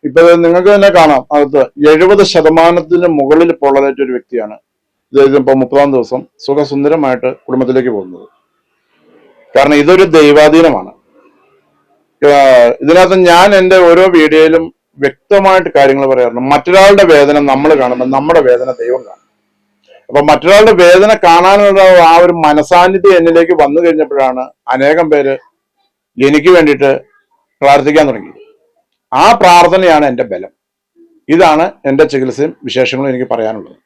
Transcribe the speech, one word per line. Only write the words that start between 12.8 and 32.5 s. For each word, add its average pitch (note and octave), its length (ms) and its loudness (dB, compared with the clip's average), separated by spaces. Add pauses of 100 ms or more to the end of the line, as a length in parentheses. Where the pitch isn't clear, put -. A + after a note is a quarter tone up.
ഇതിനകത്ത് F3+ 340 2 (140)
ഞാൻ F#3 160 4 (120)
എൻ്റെ F#3 180 2 (120)
ഓരോ F3+ 160 2 (120)
വീഡിയോയിലും D#3 460 0 (400)
വ്യക്തമായിട്ട് F#3+ 720 -2
കാര്യങ്ങൾ C#3 340 0
പറയാറുണ്ട്. B2 320 -2 (100)
മറ്റൊരാളുടെ F#3+ 520 2 (100)
വേദന D3 220 2 (160)
നമ്മൾ C#3+ 180 -2 (100)
കാണുമ്പോൾ B2+ 360 -4
നമ്മുടെ D#3 320 0
വേദന B2+ 220 -2 (120)
ദൈവം B2 240 -6
കാണും. - 160 -20 (840)
അപ്പൊ C3+ 120 -2 (100)
മറ്റൊരാളുടെ G3+ 440 2 (100)
വേദന F#3 260 4 (140)
കാണാനുള്ള G3 560 2 (300)
ആ - 20 4 (120)
ഒരു F3 100 0 (100)
മനസാന്നിധ്യം F3+ 720 0
എന്നിലേക്ക് E3+ 440 0
വന്നു C#3+ 220 -2
കഴിഞ്ഞപ്പോഴാണ് C#3 580 -4 (300)
അനേകം D3 400 -2
പേര് C#3 220 -2 (960)
എനിക്ക് D3 280 0
വേണ്ടിയിട്ട് C#3+ 340 0 (720)
പ്രാർത്ഥിക്കാൻ C#3+ 460 2
തുടങ്ങിയത്. A2 320 -12 (720)
ആ C#3 120 -2 (160)
പ്രാർത്ഥനയാണ് F3 680 2
എൻ്റെ B2 200 -6
ബലം. F#2 220 -14 (760)
ഇതാണ് E3 440 0 (160)
എൻ്റെ C#3 160 0
ചികിത്സയും C#3 600 -6